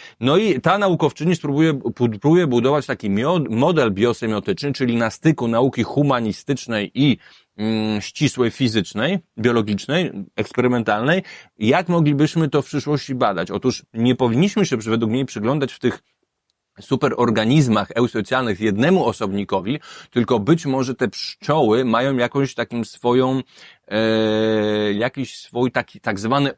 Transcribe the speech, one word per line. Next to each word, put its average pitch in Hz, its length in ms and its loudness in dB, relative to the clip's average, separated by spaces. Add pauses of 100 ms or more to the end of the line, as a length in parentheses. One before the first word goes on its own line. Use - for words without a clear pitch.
(200)
No 135 180 4
i 196 240 2
ta 180 160 2
naukowczyni 170 580 2
spróbuje, 156 380 2
pu-, 117 460 -2
próbuje 165 280 4
budować 131 380 2
taki 113 240 -4
mio-, 135 400 0
model 127 420 2
biosemiotyczny, 110 840 -2
czyli 120 220 0
na 117 140 0
styku 160 380 0
nauki 117 360 2
humanistycznej 120 1080 -2
i, 127 240 2 (400)
mm, 107 440 -2
ścisłej 123 500 0
fizycznej, 117 680 -2 (180)
biologicznej, 117 760 0 (240)
eksperymentalnej. 120 880 0 (340)
Jak 160 320 2
moglibyśmy 151 600 2
to 143 120 0
w - 40 -4
przyszłości 143 500 -4
badać? 98 360 0
Otóż 110 420 -2
nie 120 220 2
powinniśmy 151 500 2
się 123 120 -2
przy-, 110 120 -6
według 113 220 0
niej 131 140 -2
przyglądać 127 480 -4
w - 60 -20
tych 120 200 -2 (800)
superorganizmach 117 1120 2
eusocjalnych 117 640 -2
jednemu 120 460 2
osobnikowi, 101 760 -4 (300)
tylko 120 300 0
być 151 260 0
może 131 300 -2
te 120 120 -2
pszczoły 127 800 0
mają 123 320 0
jakąś 120 360 -2
takim 117 320 -6
swoją, 127 560 0 (460)
e, 107 1080 0
jakiś 117 440 -4
swój 120 340 -2
taki, - 280 -6
tak 101 200 -4
zwany 135 380 0